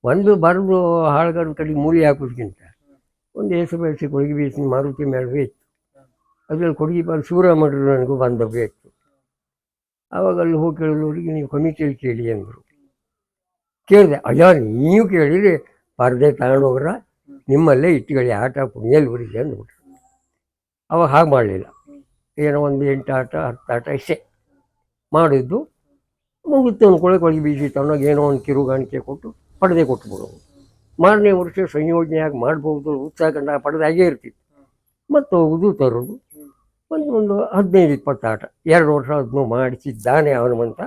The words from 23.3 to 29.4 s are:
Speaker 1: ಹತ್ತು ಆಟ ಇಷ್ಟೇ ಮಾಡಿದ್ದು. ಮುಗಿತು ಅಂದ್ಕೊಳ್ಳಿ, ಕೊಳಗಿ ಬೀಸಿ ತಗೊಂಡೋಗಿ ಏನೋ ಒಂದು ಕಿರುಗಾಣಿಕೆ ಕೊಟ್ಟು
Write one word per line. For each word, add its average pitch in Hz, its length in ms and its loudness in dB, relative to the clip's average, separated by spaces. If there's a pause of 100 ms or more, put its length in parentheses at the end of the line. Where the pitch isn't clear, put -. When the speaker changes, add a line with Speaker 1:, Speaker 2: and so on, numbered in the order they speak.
Speaker 1:
ಹತ್ತು 127 380 -8
ಆಟ 120 140 -6
ಇಷ್ಟೇ 151 380 -8 (880)
ಮಾಡಿದ್ದು. 156 640 0 (720)
ಮುಗಿತು 254 400 4
ಅಂದ್ಕೊಳ್ಳಿ, 180 320 4
ಕೊಳಗಿ 160 200 2
ಬೀಸಿ 147 300 -2
ತಗೊಂಡೋಗಿ 143 360 -2
ಏನೋ 147 160 2
ಒಂದು 143 180 0
ಕಿರುಗಾಣಿಕೆ 131 600 -4
ಕೊಟ್ಟು 143 360 -14 (240)